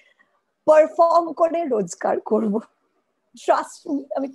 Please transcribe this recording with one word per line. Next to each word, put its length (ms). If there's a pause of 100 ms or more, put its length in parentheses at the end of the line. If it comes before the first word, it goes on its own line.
(680)
perform 640
করে 320
রোজগার 560
করব। 380 (800)
Trust 560
me, 240
আমি 180